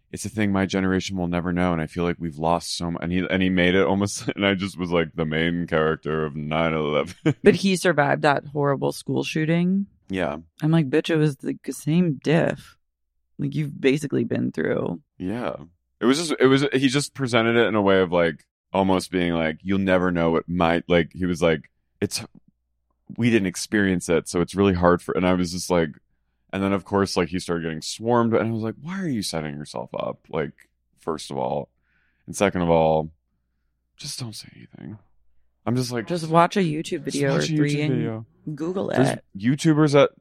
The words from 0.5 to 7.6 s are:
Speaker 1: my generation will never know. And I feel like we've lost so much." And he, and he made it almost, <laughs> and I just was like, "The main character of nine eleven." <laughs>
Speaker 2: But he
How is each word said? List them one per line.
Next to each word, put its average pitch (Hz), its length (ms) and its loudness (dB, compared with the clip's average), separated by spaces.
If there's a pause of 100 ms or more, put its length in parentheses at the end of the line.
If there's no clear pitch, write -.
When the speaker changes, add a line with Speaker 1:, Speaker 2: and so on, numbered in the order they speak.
Speaker 1:
my 95 160 2
generation 95 500 0
will 87 100 -2
never 87 240 -2
know. 90 220 0
And 80 80 -2
I 78 60 -4
feel 87 160 -4
like 87 160 -2
we've 78 180 -8
lost 82 400 -2
so 85 140 -6
much." 85 120 -8
And 87 80 -4
he, 90 160 0
and 95 140 0
he 92 80 2
made 90 260 4
it 95 120 4
almost, 98 400 -2
<laughs> - 80 -4
and 101 100 0
I 98 80 4
just 92 240 -6
was 87 140 -4
like, 82 240 0
"The 82 100 -2
main 82 420 -2
character 78 560 0
of 73 120 -6
nine 78 380 -2
eleven." 76 500 -2
<laughs> - 200 2
Speaker 2:
But 196 120 6
he 190 200 0